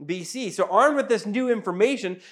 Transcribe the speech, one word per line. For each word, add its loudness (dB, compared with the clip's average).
B -6
C. -8
So 0
armed 4
with 0
this 0
new -2
information, 0